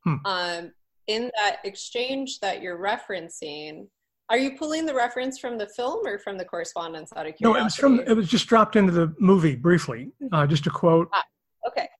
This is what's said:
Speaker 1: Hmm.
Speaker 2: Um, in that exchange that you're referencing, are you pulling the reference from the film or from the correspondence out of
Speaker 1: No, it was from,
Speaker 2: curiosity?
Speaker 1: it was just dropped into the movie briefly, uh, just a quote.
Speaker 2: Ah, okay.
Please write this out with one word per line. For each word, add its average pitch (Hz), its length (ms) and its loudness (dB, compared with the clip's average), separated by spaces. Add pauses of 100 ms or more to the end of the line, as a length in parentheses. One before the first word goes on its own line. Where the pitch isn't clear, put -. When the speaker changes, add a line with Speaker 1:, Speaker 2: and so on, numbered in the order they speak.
Speaker 1:
Hmm. 156 120 0 (100)
Speaker 2:
Um, 175 460 -6 (360)
in 226 300 -4
that 208 280 0
exchange 262 760 -6
that 196 220 -4
you're 175 180 -10
referencing, 165 1080 -8 (420)
are 226 80 2
you 269 200 -2
pulling 320 280 -4
the 302 80 -4
reference 254 440 -2
from 240 200 -8
the 208 100 -6
film 302 380 -6
or 208 120 -6
from 202 200 -10
the 185 80 -8
correspondence 165 720 -10
out 156 120 -8
of 156 140 -12
Speaker 1:
No, 220 140 6
it 233 80 0
was 220 120 -2
from, 277 180 4
Speaker 2:
curiosity? 247 180 2
Speaker 1:
it 226 40 6
was 214 120 0
just - 200 0
dropped 220 280 4
into 196 160 6
the 165 280 2
movie 180 360 6
briefly, 135 560 2 (200)
uh, 151 160 4
just 143 180 2
a 180 60 0
quote. 165 420 4
Speaker 2:
Ah, 190 100 0 (440)
okay. - 200 -6 (120)